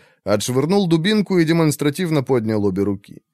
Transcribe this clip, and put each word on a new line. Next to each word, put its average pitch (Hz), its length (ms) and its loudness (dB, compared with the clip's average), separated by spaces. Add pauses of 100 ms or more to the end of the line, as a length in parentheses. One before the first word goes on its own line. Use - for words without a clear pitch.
(260)
отшвырнул 139 640 0
дубинку 185 500 0
и 165 80 4
демонстративно 156 800 0
поднял 110 420 0
обе 98 180 0
руки. 98 380 -6 (120)